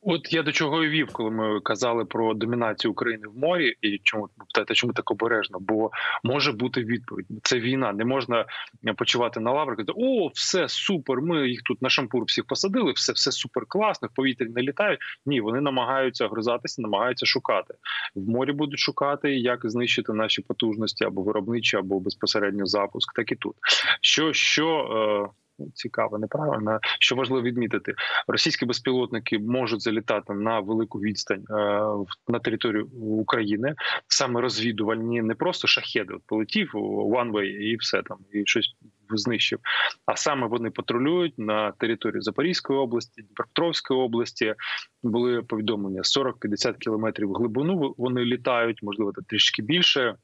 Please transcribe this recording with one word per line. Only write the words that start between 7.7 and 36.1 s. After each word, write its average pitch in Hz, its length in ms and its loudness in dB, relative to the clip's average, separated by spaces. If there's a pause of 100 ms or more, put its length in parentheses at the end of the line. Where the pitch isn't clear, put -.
не 104 120 -2
можна 120 400 0 (520)
почувати 120 440 0
на 113 120 0
лаврах, 139 240 0
казати: 113 200 -4
"О, 233 380 2
все, 170 340 0
супер, 139 520 0
ми 156 280 2
їх 120 140 -4
тут - 200 -2
на 131 60 0
шампур 123 360 2
всіх - 200 0
посадили, 196 480 0
все, - 200 0
все 131 200 2
супер - 340 -4
класно, 190 460 0
в - 20 -20
повітрі 131 340 0
не 117 140 -2
літають". 143 380 0 (260)
Ні, 139 140 2
вони 113 200 0
намагаються 131 680 0
гризатися, 120 540 -2
намагаються 113 440 0
шукати. - 480 0 (400)
В 98 140 -4
морі 127 240 2
будуть 143 260 -2
шукати, 143 580 0
як 123 340 0
знищити 117 420 0
наші 107 300 0
потужності, 107 640 0
або 98 180 -2
виробничі, 107 540 0
або 95 240 0
безпосередньо 101 680 -2
запуск, 101 480 0
так 117 180 -2
і - 40 -2
тут. - 180 -6 (460)
Що, 151 320 4
що, 113 1000 2
е, - 80 -20 (360)
цікаво, 107 440 -2
неправильно, 110 600 0 (220)
що - 160 4
важливо 127 260 0
відмітити. 117 520 -2 (340)
Російські 117 380 0
безпілотники 120 720 0
можуть 117 440 0
залітати 107 520 0
на 110 260 0
велику 107 400 -2
відстань, 101 500 -2
е, 107 40 -6 (260)
в, 104 260 -2 (220)
на 120 100 0
територію 110 480 0 (140)
України, 110 760 0 (340)
саме 123 320 2
розвідувальні, 113 840 0
не 110 120 2
просто 170 340 0
шахеди, - 460 0